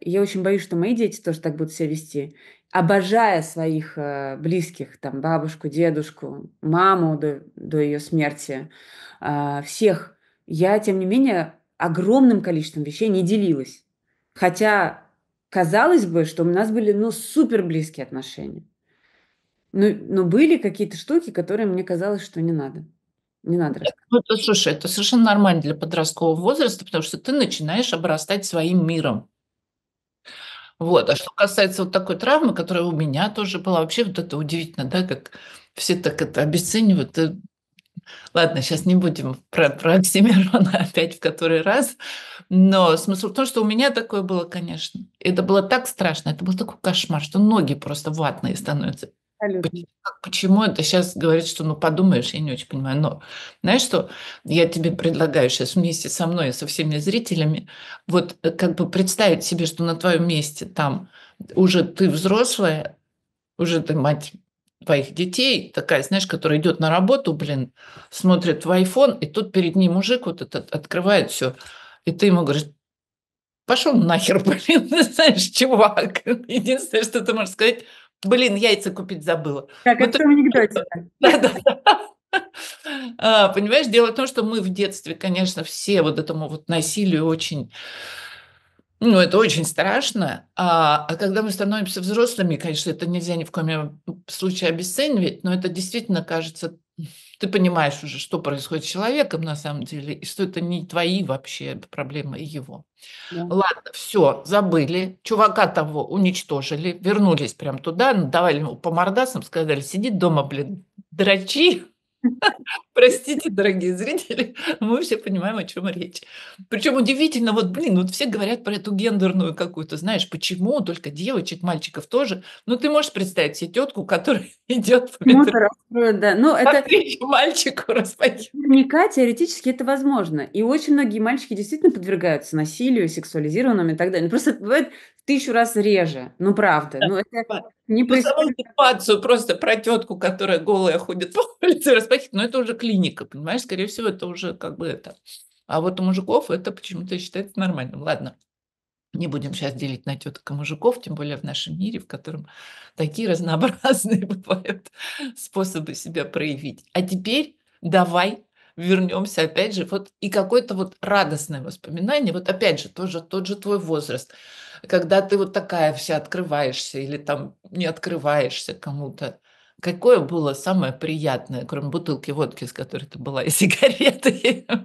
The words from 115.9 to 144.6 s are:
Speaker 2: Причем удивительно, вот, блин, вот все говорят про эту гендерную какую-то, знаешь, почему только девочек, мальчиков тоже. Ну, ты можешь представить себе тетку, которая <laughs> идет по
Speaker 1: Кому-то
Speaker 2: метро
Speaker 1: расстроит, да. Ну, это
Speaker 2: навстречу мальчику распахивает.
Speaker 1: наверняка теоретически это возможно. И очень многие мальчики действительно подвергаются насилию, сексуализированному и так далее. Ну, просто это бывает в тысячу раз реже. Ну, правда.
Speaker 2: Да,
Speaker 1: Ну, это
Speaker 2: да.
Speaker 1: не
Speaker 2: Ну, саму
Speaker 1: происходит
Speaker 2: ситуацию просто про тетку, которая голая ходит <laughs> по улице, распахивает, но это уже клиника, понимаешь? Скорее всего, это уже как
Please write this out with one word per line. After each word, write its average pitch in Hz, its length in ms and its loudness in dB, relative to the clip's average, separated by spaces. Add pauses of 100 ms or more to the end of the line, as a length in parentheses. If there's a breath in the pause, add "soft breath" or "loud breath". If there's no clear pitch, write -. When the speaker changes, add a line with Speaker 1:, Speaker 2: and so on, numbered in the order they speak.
Speaker 2:
Причем 233 280 0
удивительно, 262 560 0
вот, 214 180 0
блин, 233 260 0
вот 185 140 0
все - 160 -4
говорят 208 360 -4
про 208 120 -6
эту 208 180 -6
гендерную 190 640 0
какую-то, 160 420 -8
знаешь, 180 320 -4
почему 185 520 -2
только 180 300 -6
девочек, 180 520 -6
мальчиков 165 440 -6
тоже. 220 360 -2 (240 loud breath)
Ну, 240 100 0
ты 294 120 0
можешь 302 240 2
представить 180 440 -2
себе 175 140 -8
тетку, 226 340 -4
которая 190 400 0 (120)
<laughs> - 120 -20
идет 247 500 2
по - 60 -10
Speaker 1:
Кому-то 262 260 10
Speaker 2:
метро 233 80 2
Speaker 1:
расстроит, 220 600 2
да. 196 160 4
Ну, 277 200 6
это 254 180 6
Speaker 2:
навстречу 277 540 2
мальчику 277 640 0
распахивает. - 600 0
Speaker 1:
наверняка 277 540 4
теоретически 254 640 0
это 247 160 -4
возможно. 254 560 0
И - 200 -4
очень 294 320 2
многие 233 260 2
мальчики 240 340 -2
действительно 262 380 4
подвергаются 175 640 -2
насилию, 180 540 0
сексуализированному 165 800 0
и 160 40 -2
так 175 160 0
далее. 175 140 0
Ну, 170 40 -2
просто 247 220 2
это - 100 -8
бывает 254 300 0 (300 loud breath)
в - 40 -20
тысячу 269 280 0
раз 233 220 2
реже. 175 640 0
Ну, 190 140 2
правда. 151 480 2
Speaker 2:
Да, - 60 2
Speaker 1:
Ну, 190 100 0
это 208 120 -4 (200)
Speaker 2:
да. 208 120 -6 (260)
Speaker 1:
не 226 200 2
Speaker 2:
Ну, 254 100 4
саму 277 260 2
Speaker 1:
происходит 269 140 -2
Speaker 2:
ситуацию 233 640 2
просто 220 340 2
про 220 200 0
тетку, 220 420 -2
которая 185 420 0
голая 180 400 2
ходит 180 340 -8
<laughs> - 20 -16
по 440 60 4 (200)
улице, 339 340 4
распахивает, 247 380 0
но 196 100 0
это 240 160 -2
уже 233 160 -2
клиника, 196 500 -2
понимаешь? 165 380 -8
Скорее 190 240 -6
всего, 226 220 -6
это 190 180 -8
уже 180 260 -10
как - 240 -12